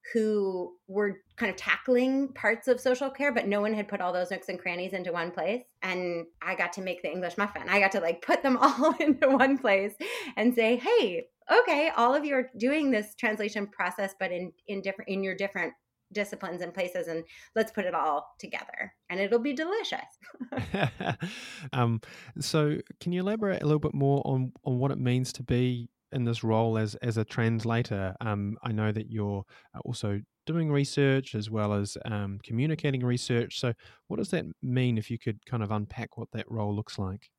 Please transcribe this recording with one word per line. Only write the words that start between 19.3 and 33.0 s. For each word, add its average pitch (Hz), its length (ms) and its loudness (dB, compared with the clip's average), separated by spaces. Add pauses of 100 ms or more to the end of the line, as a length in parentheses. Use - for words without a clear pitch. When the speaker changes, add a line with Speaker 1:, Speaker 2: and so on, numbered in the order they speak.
Speaker 1:
be 269 140 0
delicious." 349 480 -4 (500)
<laughs> - 400 -2 (120)
Speaker 2:
<laughs> - 680 -6
Um, 117 280 2 (400)
so 151 380 2 (220)
can 175 120 -2
you 175 80 0
elaborate 202 420 0
a - 40 0
little 151 140 4
bit 147 140 0
more 139 300 4
on, 131 280 0 (120)
on 127 140 0
what 139 120 2
it - 80 -2
means 127 360 2
to - 80 -12
be 123 480 0 (200)
in 123 140 0
this 117 180 0
role 113 360 4
as, 107 180 0
as 117 200 -2
a 110 80 2
translator? 113 960 0
Um, 104 440 -2
I 117 80 -2
know 107 180 2
that 110 200 -4
you're, 101 340 -2 (300)
uh, - 100 -12
also 104 360 -2 (260)
doing 160 260 0
research 139 640 2
as 107 160 -4
well 104 240 0
as, 101 220 0 (100)
um, 101 360 -4
communicating 135 600 0